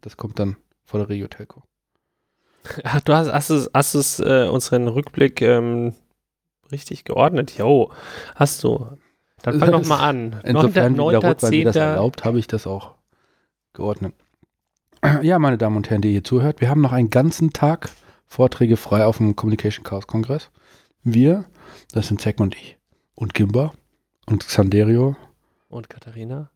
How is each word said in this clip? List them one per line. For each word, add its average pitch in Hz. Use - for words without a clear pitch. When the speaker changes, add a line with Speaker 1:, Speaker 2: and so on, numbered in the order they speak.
Speaker 1:
Das -
kommt -
dann 101
vor -
der 104
Regio-Telco. -
Speaker 2:
Ach, 139
du 151
hast, 156
hast 143
du's, 147
hast 143
du's, 139
äh, 127
unseren 123
Rückblick, 135
ähm, 120
richtig 143
geordnet? 135
Jo, 120
hast -
du. 120
Dann 135
fang 170
Speaker 1:
<laughs> -
Speaker 2:
doch 165
mal 151
an. 120
Speaker 1:
Insofern, 147
wie 123
der 143
Rotwein 165
mir -
das -
Speaker 2:
Neunter, 175
zehnter. 151
Speaker 1:
erlaubt, 151
habe 117
ich 113
das 110
auch 98
geordnet. 101
<clears throat> 143
Ja, 170
meine 139
Damen 107
und 101
Herren, 107
die 104
ihr 101
zuhört, 131
wir 123
haben 143
noch 135
einen 120
ganzen 156
Tag 156
Vorträge 120
frei 107
auf 110
dem 107
Communication 107
Chaos 98
Kongress. 120
Wir, 139
das 107
sind 101
Zack -
und 98
ich -
und 104
Gimba 113
und 104
Xanderio. 110
Speaker 2:
Und 117
Katharina. 120